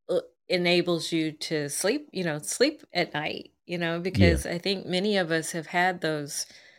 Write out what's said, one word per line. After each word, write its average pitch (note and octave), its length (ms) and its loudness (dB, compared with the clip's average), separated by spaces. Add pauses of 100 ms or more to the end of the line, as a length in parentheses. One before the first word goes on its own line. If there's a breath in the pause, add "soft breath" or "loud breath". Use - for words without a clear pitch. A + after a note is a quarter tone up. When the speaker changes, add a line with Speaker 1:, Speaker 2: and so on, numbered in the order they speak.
Speaker 1:
uh, E3+ 120 2 (280)
enables F3 640 2
you D#3+ 200 0
to D3+ 360 -4
sleep, A#3+ 440 -2
you C#4+ 120 -4
know, D3+ 160 -2
sleep C#4+ 420 0 (100)
at F3 220 -2
night, - 380 -6 (120)
you F3 140 -6
know, E3 160 -2
Speaker 2:
Yeah. E3+ 60 -2
Speaker 1:
because F3+ 460 4
I E3+ 120 -4
think F#3+ 280 -4
many G3 300 0
of F3 140 0
us D#3+ 220 -2
have D#3+ 160 -8
had F3+ 320 0
those D3+ 460 -4 (320 loud breath)